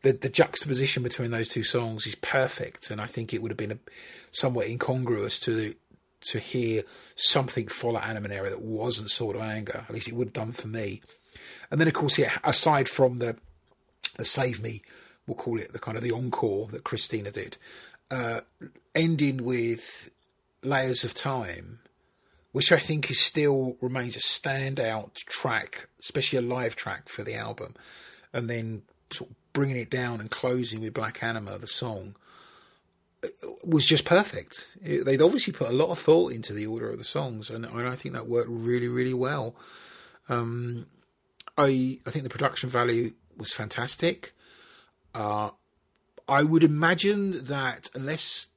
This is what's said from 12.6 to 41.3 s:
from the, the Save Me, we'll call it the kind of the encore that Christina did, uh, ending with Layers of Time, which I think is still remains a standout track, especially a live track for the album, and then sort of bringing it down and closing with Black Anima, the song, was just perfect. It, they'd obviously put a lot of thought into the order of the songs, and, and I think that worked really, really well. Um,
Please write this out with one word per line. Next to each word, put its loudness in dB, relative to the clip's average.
from 4
the, -4
the -2
Save 2
Me, -6
we'll -4
call -4
it -10
the -10
kind -6
of -4
the 0
encore 0
that -10
Christina -4
did, -8
uh, -4
ending 2
with -2
Layers 0
of -4
Time, -6
which 4
I 8
think 0
is 2
still 4
remains -4
a -8
standout -2
track, -4
especially 0
a 0
live -2
track -8
for -10
the -8
album, -10
and -4
then -6
sort -12
of -20
bringing 0
it -6
down -2
and -10
closing -2
with -8
Black -6
Anima, -4
the -12
song, -4
was 6
just 6
perfect. 2
It, 0
they'd 4
obviously 6
put -2
a 0
lot 4
of -4
thought 6
into -6
the -4
order -6
of -6
the -10
songs, -6
and, -8
and -4
I -4
think -10
that -8
worked 0
really, 0
really 0
well. -2
Um, -4